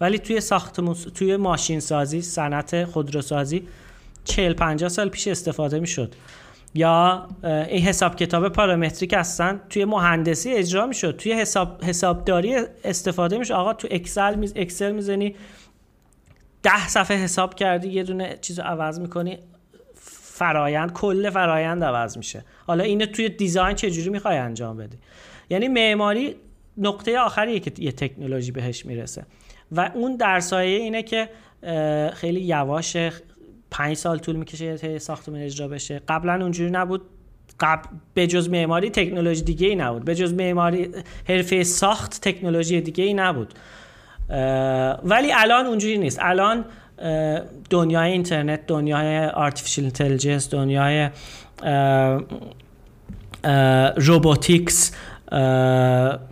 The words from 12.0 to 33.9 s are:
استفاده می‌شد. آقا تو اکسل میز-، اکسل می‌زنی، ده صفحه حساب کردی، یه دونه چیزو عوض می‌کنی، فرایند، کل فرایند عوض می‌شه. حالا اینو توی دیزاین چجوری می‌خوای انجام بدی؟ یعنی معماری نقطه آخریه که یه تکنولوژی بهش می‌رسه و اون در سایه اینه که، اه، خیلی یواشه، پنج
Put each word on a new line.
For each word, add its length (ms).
استفاده 540
می‌شد. 160
آقا 200
تو 180
اکسل 440
میز-، 200
اکسل 360
می‌زنی، 440
ده 240
صفحه 300
حساب 380
کردی، 340
یه 140
دونه 380
چیزو 200
عوض 380
می‌کنی، 380
فرایند، 1000
کل 360
فرایند 540
عوض 340
می‌شه. 280
حالا 180
اینو 220
توی 240
دیزاین 460
چجوری 340
می‌خوای 280
انجام 400
بدی؟ 200
یعنی 180
معماری 680
نقطه 400
آخریه 420
که 180
یه 140
تکنولوژی 600
بهش 340
می‌رسه 400
و 220
اون 220
در 240
سایه 420
اینه 220
که، 260
اه، 480
خیلی 300
یواشه، 720
پنج 260